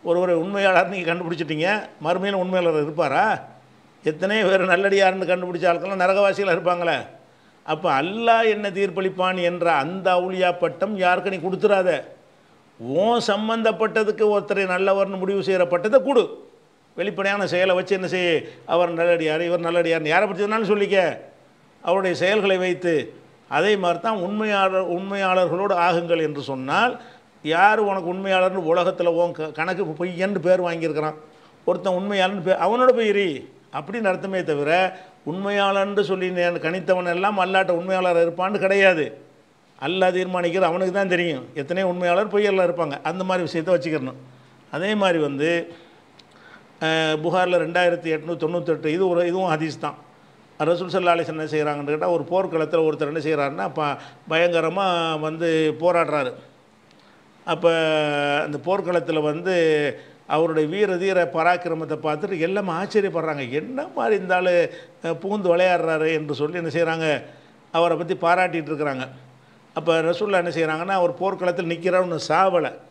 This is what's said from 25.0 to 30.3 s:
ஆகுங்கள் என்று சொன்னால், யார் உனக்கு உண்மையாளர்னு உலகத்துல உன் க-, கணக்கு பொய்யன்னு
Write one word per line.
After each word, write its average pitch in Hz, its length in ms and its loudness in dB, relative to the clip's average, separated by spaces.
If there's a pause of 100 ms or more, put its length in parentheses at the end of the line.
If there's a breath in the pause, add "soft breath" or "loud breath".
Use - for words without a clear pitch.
ஆகுங்கள் 170 480 2
என்று 151 200 -4
சொன்னால், 139 600 -2 (420 loud breath)
யார் 190 360 4
உனக்கு 190 340 -2
உண்மையாளர்னு 185 640 2
உலகத்துல 180 280 0
உன் 175 260 2
க-, 156 200 -8
கணக்கு 170 320 -4
பொய்யன்னு 180 560 -4